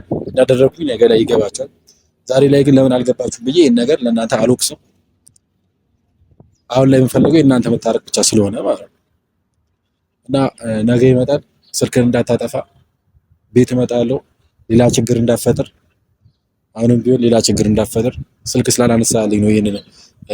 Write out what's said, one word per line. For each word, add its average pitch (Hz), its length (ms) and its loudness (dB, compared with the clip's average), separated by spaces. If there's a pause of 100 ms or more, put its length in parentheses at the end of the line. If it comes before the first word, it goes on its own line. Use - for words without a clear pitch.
(260)
እንዳደረግኩኝ 131 600 0
ነገ 117 200 -2
ላይ 113 120 4
ይገባቸዋል። 110 520 -2 (580)
ዛሬ 135 200 2
ላይ 139 140 2
ግን 139 120 4
ለምን 131 180 4
አልገባችሁም 123 520 -4
ብዬ 135 120 -2
ይህን 180 200 4
ነገር 123 240 0
ለእናንተ 117 360 -4
አልወቅስም። 120 420 -2 (1900)
አሁን 135 180 2
ላይ 131 100 4
የምፈልገው 131 400 2
የእናንተ 131 300 2
መታረቅ 220 360 -2
ብቻ - 180 -6
ስለሆነ 104 400 0
ማለት 120 200 -6
ነው። - 120 -20 (1300)
እና 131 80 -4 (480)
ነገ 120 220 2
ይመጣል። 131 340 2 (340)
ስልክን 123 300 0
እንዳታጠፋ፣ 120 500 -2 (1000)
ቤት 123 180 2
እመጣለሁ። 120 460 -2 (520)
ሌላ 117 180 4
ችግር 117 300 0
እንዳፈጥር፣ 117 500 -2 (1080)
አሁንም 117 240 2
ቢሆን 123 200 0
ሌላ 117 200 2
ችግር 104 260 -2
እንዳፈጥር። 110 480 -2 (320)
ስልክ 123 220 -2
ስላላነሳልኝ 113 720 0
ነው 104 100 2
ይህንን 104 260 0 (580)